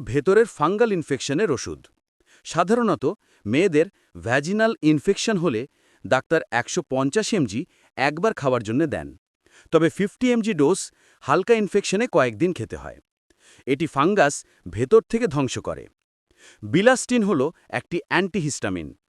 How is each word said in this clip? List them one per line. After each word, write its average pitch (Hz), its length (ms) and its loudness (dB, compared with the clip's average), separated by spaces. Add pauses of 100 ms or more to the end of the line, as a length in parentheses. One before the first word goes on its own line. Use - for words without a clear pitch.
ভেতরের 185 440 2
ফাঙ্গাল 208 460 0
ইনফেকশনের 156 580 -2
ওষুধ। 87 300 -6 (680)
সাধারণত 180 580 0 (420)
মেয়েদের 151 400 2 (300)
ভ্যাজিনাল 147 560 0 (100)
ইনফেকশন 156 540 2
হলে 151 260 -2 (420)
ডাক্তার 131 360 2 (120)
একশো 120 360 -2
পঞ্চাশ 135 460 0
এমজি 123 260 -2 (380)
একবার 151 360 0
খাওয়ার 127 280 0
জন্য 110 240 -2
দেন, 85 220 -6 (640)
তবে 160 180 4
ফিফটি 202 400 -4
এমজি 226 240 0
ডোজ 151 260 2 (440)
হালকা 180 300 0
ইনফেকশনে 208 520 0
কয়েকদিন 135 460 0
খেতে 110 240 -10
হয়। 69 220 -16 (680)
এটি 143 200 -2
ফাঙ্গাস 147 480 2 (320)
ভেতর 120 420 2
থেকে 233 180 -2
ধ্বংস 143 320 -2
করে। 76 260 -8 (800)
বিলাস্টিন 220 600 2
হল 190 180 0 (300)
একটি 127 360 -6
অ্যান্টিহিস্টামিন। 139 840 -4 (200)